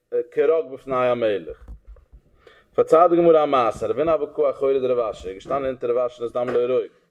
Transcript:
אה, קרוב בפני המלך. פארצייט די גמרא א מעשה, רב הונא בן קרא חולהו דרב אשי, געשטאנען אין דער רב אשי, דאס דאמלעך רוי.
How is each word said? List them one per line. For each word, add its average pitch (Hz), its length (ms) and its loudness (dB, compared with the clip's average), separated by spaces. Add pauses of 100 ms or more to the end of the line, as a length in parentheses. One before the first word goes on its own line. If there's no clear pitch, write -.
(140)
אה, 120 60 -2 (100)
קרוב 147 440 0
בפני 131 220 -8
המלך. 113 760 -2 (1040)
פארצייט 165 360 4
די 170 60 2
גמרא 165 260 4
א - 20 0
מעשה, 117 420 0
רב 110 120 -2
הונא 160 180 0
בן 147 80 -6 (100)
קרא 143 160 0
חולהו 135 280 0
דרב 123 200 0
אשי, 95 340 -6
געשטאנען 131 320 -6
אין 131 160 -6
דער 123 100 -2
רב 120 60 0
אשי, 123 240 -4
דאס 117 100 -6
דאמלעך 123 380 -2
רוי. 120 180 0 (240)